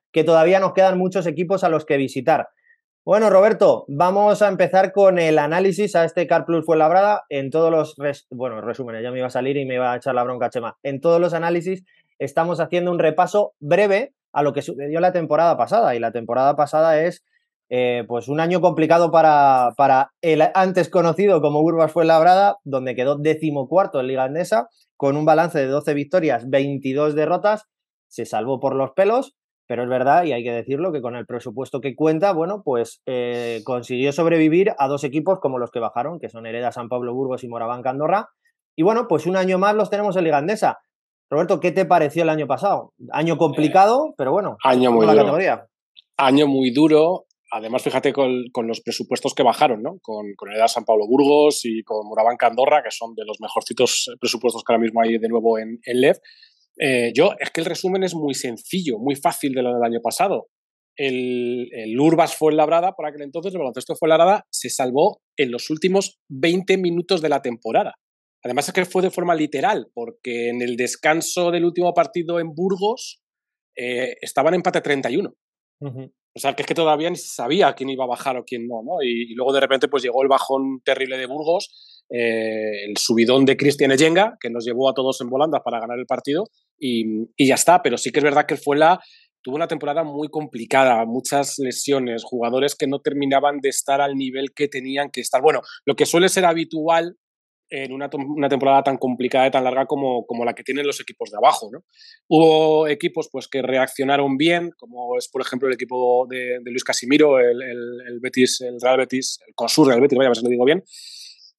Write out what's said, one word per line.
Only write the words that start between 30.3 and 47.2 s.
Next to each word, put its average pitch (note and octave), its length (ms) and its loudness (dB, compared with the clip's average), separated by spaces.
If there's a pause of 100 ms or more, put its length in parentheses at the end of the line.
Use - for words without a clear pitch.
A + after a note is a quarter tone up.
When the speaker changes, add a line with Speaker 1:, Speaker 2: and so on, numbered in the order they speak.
Speaker 1:
hay A#2+ 120 -4
que A#2+ 60 -6
decirlo, C#3 420 -4
que D3 80 -6
con A#2+ 160 -8
el A#2 80 -10
presupuesto B2 560 -10
que B2 140 -6
cuenta, D#3+ 380 2
bueno, F3+ 300 -4
pues, A#2+ 440 -4
eh, A#2+ 580 -6
consiguió B2+ 480 -4
sobrevivir E3 640 2
a C#3 100 0
dos C#3 160 -2
equipos D3+ 380 -2
como C3 180 -4
los A#2+ 120 -6
que - 80 -8
bajaron, B2 400 -6
que A#2 100 -14
son A2+ 180 -16
Hereda A#2 260 -6
San A#2+ 180 -10
Pablo B2 240 -6
Burgos B2+ 280 -6
y B2 60 -12
Moraván A#2 320 -6
Candorra. D3+ 480 -2 (480)
Y D#3 60 0
bueno, A3+ 260 2
pues D3+ 160 0
un F#3 120 0
año F#3 220 2
más G3+ 160 2
los G#3 140 0
tenemos G3+ 280 -2
en F#3 80 0
Liga D3 160 2
Endesa. E3 400 -2 (500)
Roberto, E3+ 280 0
¿qué F3 140 -2
te F3+ 140 0
pareció D#3+ 380 2
el D#3+ 40 0
año D#3 180 -2
pasado? D3+ 460 -2 (200)
Año D#3+ 260 0
complicado, F#3 720 4
Speaker 2:
Eh, - 100 -18
Speaker 1:
pero C3+ 140 -2
bueno, E3 300 -2
Speaker 2:
año B2+ 300 4
muy A2+ 140 6
Speaker 1:
la - 60 6
Speaker 2:
duro. C#3+ 120 8
Speaker 1:
categoría. D3 420 0 (520)
Speaker 2:
Año C#3 300 4
muy C3+ 220 0
duro, D#3 540 4 (260)